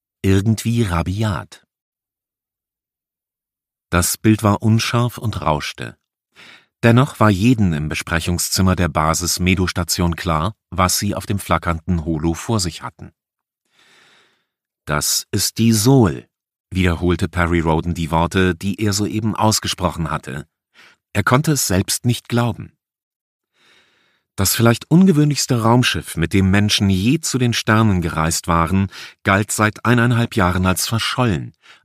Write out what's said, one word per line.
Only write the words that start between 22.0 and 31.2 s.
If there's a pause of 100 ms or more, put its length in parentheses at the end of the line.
nicht
glauben. (1700)
Das
vielleicht
ungewöhnlichste
Raumschiff,
mit
dem
Menschen
je
zu
den
Sternen
gereist
waren, (380)
galt
seit
eineinhalb
Jahren
als
verschollen, (300)